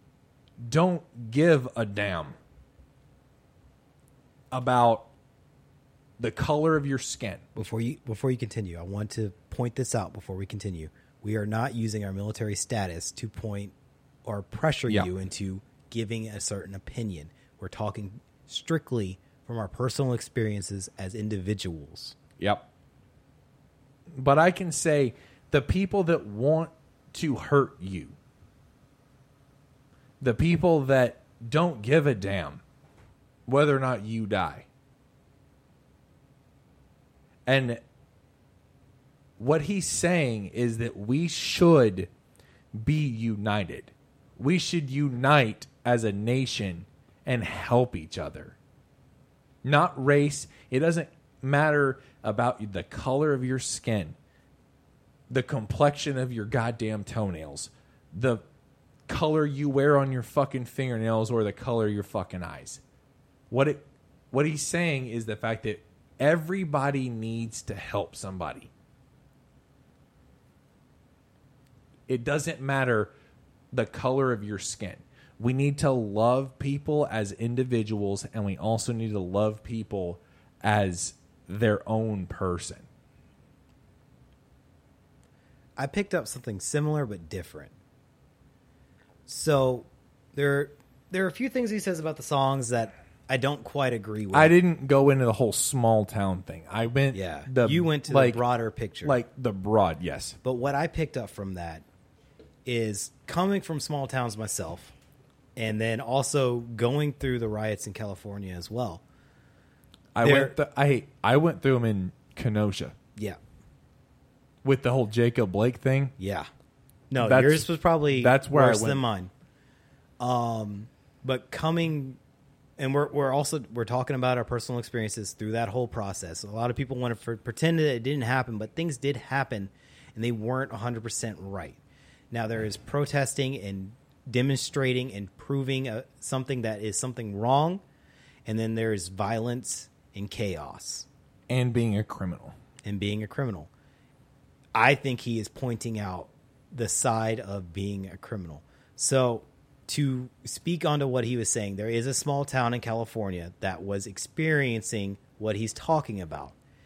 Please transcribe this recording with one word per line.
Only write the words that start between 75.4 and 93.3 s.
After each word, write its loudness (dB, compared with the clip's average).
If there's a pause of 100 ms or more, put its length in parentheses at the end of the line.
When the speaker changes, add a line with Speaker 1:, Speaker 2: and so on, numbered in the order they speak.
Speaker 1:
need 2
to 2
love 2
people 0
as -2
individuals, -2
and -4
we -2
also -2
need -2
to -2
love 0
people -6 (420)
as 2 (340)
their 2
own -2
person. -6 (3000)
Speaker 2:
I -2
picked -2
up -2
something -8
similar 0
but -10
different. -12 (1500)
So 2 (500)
there, 2 (400)
there 0
are 0
a -4
few -4
things 0
he -2
says -2
about -4
the -14
songs 2
that 0 (340)
I 2